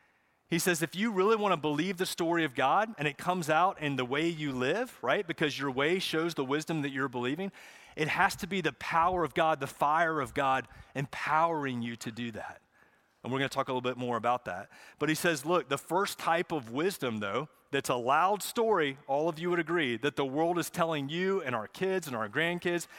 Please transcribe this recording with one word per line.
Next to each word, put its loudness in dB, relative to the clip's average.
He 2
says, 2
if -4
you 0
really 4
wanna 2
believe -2
the 0
story 0
of -4
God 2
and -2
it -4
comes -2
out 4
in -2
the 2
way 0
you -4
live, -2
right? 2
Because -2
your -2
way 2
shows -2
the -2
wisdom -2
that -2
you're -2
believing, -4
it 0
has 2
to -8
be -2
the 2
power 2
of -4
God, 4
the -4
fire 2
of -4
God 2
empowering 0
you -6
to -8
do -6
that. -12
And -8
we're 0
gonna 0
talk -2
a -2
little -2
bit -2
more -2
about 0
that. -10
But 0
he 4
says, 0
look, 2
the 0
first -2
type 0
of -4
wisdom, -2
though, -2
that's -2
a 2
loud 2
story, 2
all 0
of -4
you -2
would 2
agree, 0
that 0
the 2
world 0
is -2
telling -2
you 0
and -2
our -2
kids -2
and -6
our -2
grandkids -2